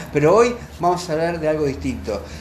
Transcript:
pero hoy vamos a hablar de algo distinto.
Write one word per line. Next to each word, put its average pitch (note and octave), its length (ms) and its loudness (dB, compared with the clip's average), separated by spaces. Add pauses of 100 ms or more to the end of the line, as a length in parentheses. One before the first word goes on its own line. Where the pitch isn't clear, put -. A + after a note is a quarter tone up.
(140)
pero D3+ 220 6
hoy A#3+ 180 6 (260)
vamos F3 300 0
a D#3 40 -2
hablar E3 260 -2
de D#3 100 0
algo D#3 160 0
distinto. A#2 560 -4 (200)